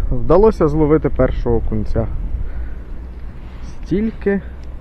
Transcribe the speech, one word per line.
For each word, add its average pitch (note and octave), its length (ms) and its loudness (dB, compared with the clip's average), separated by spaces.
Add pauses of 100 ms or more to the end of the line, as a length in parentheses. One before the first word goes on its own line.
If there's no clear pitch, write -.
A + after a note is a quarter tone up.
(100)
вдалося E3+ 580 4
зловити D3+ 400 4
першого B2 480 2
окунця? G#2+ 500 0 (1600)
Стільки G3+ 800 -2 (400)